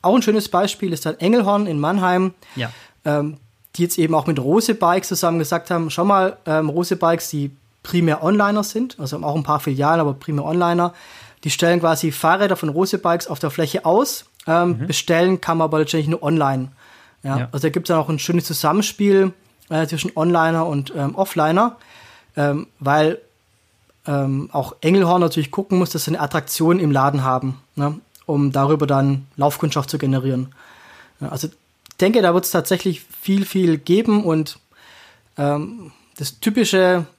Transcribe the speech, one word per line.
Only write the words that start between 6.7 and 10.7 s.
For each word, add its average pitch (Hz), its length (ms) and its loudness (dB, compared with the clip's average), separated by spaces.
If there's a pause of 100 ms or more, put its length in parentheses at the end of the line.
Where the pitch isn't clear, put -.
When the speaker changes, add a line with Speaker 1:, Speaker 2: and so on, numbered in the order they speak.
Speaker 1:
Bikes, 170 360 0
die 143 180 -4 (320)
primär 160 420 0
Onliner 208 400 2
sind, 233 360 -6
also 139 180 -6
haben 131 60 -8
auch 147 120 -2
ein 160 80 -2
paar 151 160 0
Filialen, 143 400 0
aber 147 140 0
primär 143 320 -6
Onliner, 175 480 0 (500)